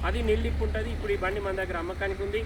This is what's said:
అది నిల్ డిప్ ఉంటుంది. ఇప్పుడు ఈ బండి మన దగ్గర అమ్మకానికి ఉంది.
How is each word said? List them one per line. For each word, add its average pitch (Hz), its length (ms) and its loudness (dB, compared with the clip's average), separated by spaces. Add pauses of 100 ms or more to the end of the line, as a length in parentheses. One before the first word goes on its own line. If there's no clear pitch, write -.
అది 240 180 2
నిల్ 220 200 4
డిప్ 226 200 0
ఉంటుంది. 220 280 0
ఇప్పుడు 415 200 -2
ఈ 403 60 2
బండి 381 220 0
మన 196 120 -2
దగ్గర 190 260 -2
అమ్మకానికి 185 460 -2
ఉంది. 208 220 0